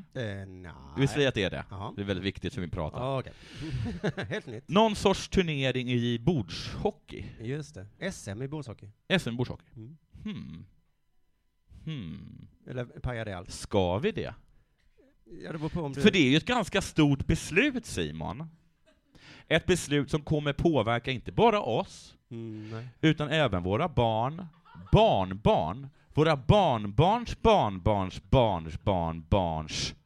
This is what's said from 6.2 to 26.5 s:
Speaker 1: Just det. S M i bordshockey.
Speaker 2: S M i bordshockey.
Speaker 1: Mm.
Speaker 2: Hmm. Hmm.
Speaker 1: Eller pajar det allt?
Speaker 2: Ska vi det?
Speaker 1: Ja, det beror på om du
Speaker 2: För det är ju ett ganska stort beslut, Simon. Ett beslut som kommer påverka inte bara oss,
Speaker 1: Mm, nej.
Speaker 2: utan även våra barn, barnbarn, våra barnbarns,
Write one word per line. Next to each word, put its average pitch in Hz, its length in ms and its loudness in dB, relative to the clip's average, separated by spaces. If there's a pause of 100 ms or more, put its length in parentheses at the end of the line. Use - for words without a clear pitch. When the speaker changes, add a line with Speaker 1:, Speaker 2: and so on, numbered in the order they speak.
Speaker 1:
Just 143 340 -8
det. 98 120 -14 (120)
S 185 280 -8
M 104 140 -8
i 135 60 -6
bordshockey. 135 420 -12 (180)
Speaker 2:
S 180 200 0
M 117 60 -4
i 120 40 -4
bordshockey. - 280 -4 (100)
Speaker 1:
Mm. 120 220 -18 (260)
Speaker 2:
Hmm. 95 420 -12 (1200)
Hmm. - 640 -12 (200)
Speaker 1:
Eller 123 180 -8
pajar 117 400 -8
det 104 120 -8
allt? 87 140 -14
Speaker 2:
Ska 92 460 0
vi 175 140 -2
det? 95 220 -8 (1080)
Speaker 1:
Ja, - 80 -12
det 156 60 -8
beror 156 120 -6
på 180 120 -4
om 139 120 -6
du 139 80 -4
Speaker 2:
För 143 100 8
det 185 80 2
är 131 100 6
ju 143 80 6
ett 160 80 2
ganska 226 360 0
stort 147 460 2
beslut, 233 580 0
Simon. 82 640 -6 (960)
Ett 160 180 2
beslut 147 460 2
som 156 100 0
kommer 147 320 0
påverka 123 580 2
inte 113 200 -8
bara 208 300 6
oss, - 540 -4 (140)
Speaker 1:
Mm, 110 400 -10
nej. 113 180 -10 (140)
Speaker 2:
utan 151 280 2
även 123 340 2
våra 110 260 0
barn, 123 580 0 (440)
barnbarn, 131 1000 2 (240)
våra 156 240 4
barnbarns, 151 1040 2